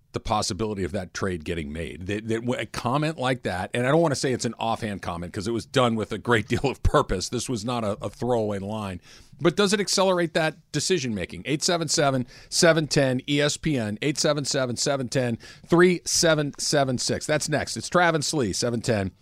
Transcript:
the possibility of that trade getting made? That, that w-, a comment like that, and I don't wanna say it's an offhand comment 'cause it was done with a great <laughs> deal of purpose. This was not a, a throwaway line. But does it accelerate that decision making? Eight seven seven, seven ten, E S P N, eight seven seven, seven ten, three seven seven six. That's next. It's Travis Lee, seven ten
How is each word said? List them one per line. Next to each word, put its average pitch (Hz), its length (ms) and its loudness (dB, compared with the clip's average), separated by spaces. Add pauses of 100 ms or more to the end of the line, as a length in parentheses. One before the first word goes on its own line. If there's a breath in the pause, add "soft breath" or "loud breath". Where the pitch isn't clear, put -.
(120)
the - 80 -8
possibility 107 640 -2
of 85 80 -4
that 92 220 -8
trade 90 320 -4
getting 80 260 -6
made? 80 360 -8
That, 107 220 -4
that 113 120 0
w-, 123 180 -2
a 117 60 -6
comment 151 540 -2
like 127 240 -2
that, 95 320 -4
and 120 100 -2
I 131 60 2
don't 165 100 6
wanna 151 140 2
say 131 180 0
it's 113 120 -2
an 113 120 -4
offhand 110 460 -4
comment 87 280 -6
'cause 101 160 -6
it 117 40 -2
was 113 160 -4
done 120 280 2
with 107 160 -4
a 110 60 -4
great 113 300 0
<laughs> - 0 -
deal 117 180 0
of 120 160 -2
purpose. 113 480 2
This 123 180 -4
was 117 160 -4
not 120 200 -4
a, 101 80 -2 (120)
a 110 60 -6
throwaway 110 480 0
line. 98 440 -6 (380 soft breath)
But 160 160 2
does 202 160 4
it 208 80 2
accelerate 185 540 2
that 160 220 2 (160)
decision 143 420 0
making? 87 320 -6
Eight 147 180 -2
seven 165 260 0
seven, 135 360 2 (240 soft breath)
seven 160 380 4
ten, 131 420 2
E 143 100 2
S 147 160 2
P 151 220 0
N, 107 240 -2
eight 143 160 -2
seven 147 280 0
seven, 127 320 -2
seven 135 320 -2
ten, 123 280 0 (300 loud breath)
three 175 380 6
seven 151 520 2
seven 135 400 2
six. - 300 -4
That's 147 200 0
next. 131 300 -2
It's 110 100 -8
Travis 165 460 2
Lee, 123 180 2
seven 117 300 -2
ten 98 300 0 (100)